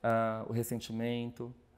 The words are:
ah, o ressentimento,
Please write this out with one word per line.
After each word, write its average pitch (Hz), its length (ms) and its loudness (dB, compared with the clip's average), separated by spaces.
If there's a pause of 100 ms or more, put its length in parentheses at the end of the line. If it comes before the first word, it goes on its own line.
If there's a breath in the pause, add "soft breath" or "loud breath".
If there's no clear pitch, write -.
ah, 113 440 4
o 117 60 -4
ressentimento, 120 1000 -2 (240)